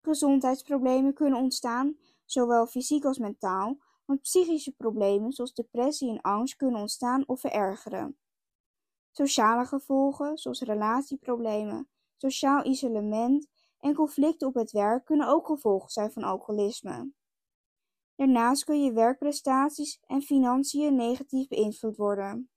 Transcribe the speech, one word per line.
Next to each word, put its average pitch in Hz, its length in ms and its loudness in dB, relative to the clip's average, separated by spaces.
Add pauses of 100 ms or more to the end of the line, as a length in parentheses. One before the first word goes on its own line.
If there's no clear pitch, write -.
Gezondheidsproblemen 269 1120 2
kunnen 277 240 2
ontstaan, 262 580 -2 (280)
zowel 233 420 2
fysiek 285 380 -2
als 254 140 0
mentaal, 208 600 -4 (260)
want 277 160 -2
psychische 330 520 0
problemen 214 600 0
zoals 254 220 -8
depressie 247 560 -4
en 214 100 -6
angst 214 360 -2
kunnen 247 240 0
ontstaan 247 480 -2
of 254 120 -4
verergeren. - 760 -4 (920)
Sociale 240 540 2
gevolgen, 277 760 -2
zoals 254 220 -8
relatieproblemen, 226 1300 -4 (280)
sociaal 269 480 2
isolement, 240 840 0 (320)
en 285 140 2
conflicten 302 540 0
op 254 60 -4
het 226 160 -2
werk 214 340 2
kunnen 294 240 2
ook 311 180 4
gevolgen 208 440 0
zijn 214 220 -4
van 220 100 -10
alcoholisme. 202 880 -6 (1000)
Daarnaast 262 500 4
kun 294 200 0
je 262 80 2
werkprestaties 277 1120 0
en 277 160 -2
financiën 277 720 2
negatief 262 540 -2
beïnvloed 214 480 -2
worden. 202 600 -4